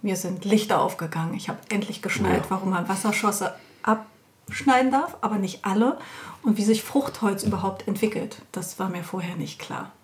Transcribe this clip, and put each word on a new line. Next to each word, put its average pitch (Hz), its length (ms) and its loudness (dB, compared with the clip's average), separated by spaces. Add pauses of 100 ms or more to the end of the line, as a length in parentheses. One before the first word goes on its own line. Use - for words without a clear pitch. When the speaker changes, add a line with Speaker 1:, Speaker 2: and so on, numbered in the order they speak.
Speaker 1:
Mir 196 140 0
sind 180 280 -6
Lichter 202 360 4
aufgegangen. 165 540 -2
Ich - 140 -6
hab - 120 -6 (120)
endlich 202 300 -2
geschnallt, - 420 2
Speaker 2:
Ja. - 60 -8
Speaker 1:
warum 190 200 0
man 180 180 0
Wasserschosse 208 680 0 (280)
abschneiden - 1080 2
darf, 277 300 2
aber 214 160 0
nicht 190 280 -2
alle. 214 340 4 (440)
Und 214 140 4
wie 208 80 0
sich 214 180 6
Fruchtholz - 600 0
überhaupt 196 440 -2
entwickelt, - 540 -2 (120)
das - 260 -8
war 190 100 -2
mir 180 160 -4
vorher 180 320 -6
nicht 151 220 -6
klar. - 320 -10 (140)